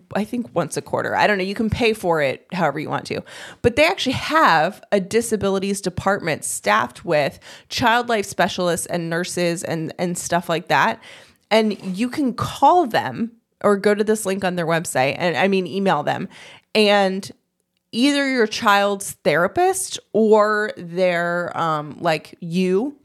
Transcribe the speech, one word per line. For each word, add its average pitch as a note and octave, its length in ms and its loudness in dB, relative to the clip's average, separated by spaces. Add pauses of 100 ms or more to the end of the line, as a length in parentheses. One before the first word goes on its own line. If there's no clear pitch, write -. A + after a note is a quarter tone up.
(140)
I G3+ 120 -2
think A#3+ 280 -8
once D#3 220 -4
a C#3 60 -4
quarter. A#2+ 340 -4
I F#2+ 100 4
don't G3+ 120 2
know. F#3 80 -2
You G3 100 -6
can A3 140 0
pay A3 240 2
for E3+ 280 0
it C3+ 300 -2
however D#3+ 300 0
you C#3 80 -8
want C#3 160 -6
to. - 160 -8 (400)
But A#3+ 160 2
they D4+ 80 6
actually F4 260 -2
have G3 800 2
a G3+ 80 2
disabilities G3 800 -2
department F3+ 640 -2
staffed - 640 -2
with D3+ 340 0 (300)
child A#3+ 400 2
life G#3+ 160 0
specialists F3+ 640 -2
and E3 220 -4
nurses E3+ 540 -2
and, D#3+ 340 -6
and F3 200 -4
stuff - 320 -4
like E3+ 180 -2
that. D#3 340 2 (480)
And G#3+ 320 2 (160)
you A#3+ 120 -2
can B3+ 240 -2
call D#4+ 540 2
them F#3+ 440 -4 (320)
or G3+ 140 4
go G#3 180 2
to G#3 80 -2
this G#3+ 220 0
link F#3+ 180 -2
on F3+ 140 -2
their E3 100 -2
website, D#3+ 500 0
and, E3 200 -2
I E3+ 100 2
mean, F#3+ 180 2
email E3+ 380 0
them. C#3+ 240 -4 (480)
And G3+ 560 2 (640)
either C#4 360 2
your A#3+ 180 2
child's G3+ 640 0 (120)
therapist G3 720 2 (140)
or G#3+ 640 4
their, F3 840 -2
um, D3+ 440 -2
like, D#3+ 400 -2
you F#3 640 0